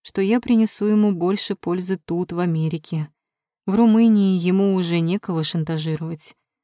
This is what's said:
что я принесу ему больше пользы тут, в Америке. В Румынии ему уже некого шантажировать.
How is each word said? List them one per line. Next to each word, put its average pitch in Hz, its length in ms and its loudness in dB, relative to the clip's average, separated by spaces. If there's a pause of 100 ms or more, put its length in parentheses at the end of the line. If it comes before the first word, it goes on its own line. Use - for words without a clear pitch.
что - 200 -6
я 214 180 2
принесу 226 460 0
ему 214 260 4
больше 190 440 -2
пользы 180 420 -4
тут, 170 340 -6
в 170 80 -6
Америке. 160 720 -4 (540)
В 196 100 0
Румынии 214 640 4
ему 190 340 2
уже 170 260 0
некого 165 440 -2
шантажировать. 160 920 -6 (280)